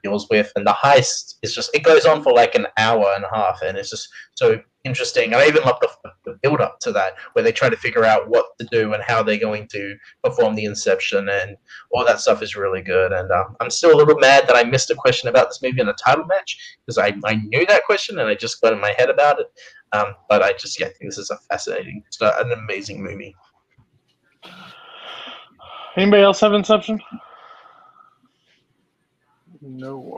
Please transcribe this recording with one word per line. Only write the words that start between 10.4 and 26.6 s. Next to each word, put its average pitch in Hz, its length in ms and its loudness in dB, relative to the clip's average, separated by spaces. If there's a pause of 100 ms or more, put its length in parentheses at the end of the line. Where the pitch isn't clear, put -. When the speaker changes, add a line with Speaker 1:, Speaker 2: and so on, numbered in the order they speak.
Speaker 1:
the 107 120 -6
Inception, 101 640 -2
and 98 260 -6 (340)
all 120 140 -2
that 113 160 2
stuff 110 220 0
is 104 120 -10
really 95 280 -4
good. 92 300 0
And, 92 200 -4
uh, 92 120 0 (160)
I'm 110 100 -6
still 165 240 4
a - 20 4
little 147 220 6
mad 135 280 6
that 123 100 6
I 120 60 6
missed 123 280 -2
a 117 40 0
question 123 360 -2
about 127 180 4
this - 140 -16
movie 127 180 -2
in 113 60 0
the 101 80 -2
title 147 320 0
match, - 580 -6
'cause 120 140 -8
I, 101 160 2 (100)
I 110 120 -2
knew 110 280 -2
that 190 220 2
question 196 320 -2
and 117 100 -2
I 104 60 0
just - 260 -10
got 113 140 4
in 104 60 -8
my 104 180 -2
head 127 100 2
about 143 320 2
it. - 100 -8 (420)
Um, 104 220 -2 (140)
but 104 140 4
I 98 100 2
just, - 260 -10
yeah, 80 100 -6
I - 20 -16
think - 200 -18
this - 60 -14
is 98 140 -12
a - 80 -10 (100)
fascinating, - 580 -8
it's - 140 -14
a, 107 180 0
an 120 140 -2
amazing 101 500 -10
movie. 98 320 -14 (2500)
Speaker 2:
Anybody 202 260 6
else 196 180 6
have 214 120 4
Inception? 208 480 0 (2500)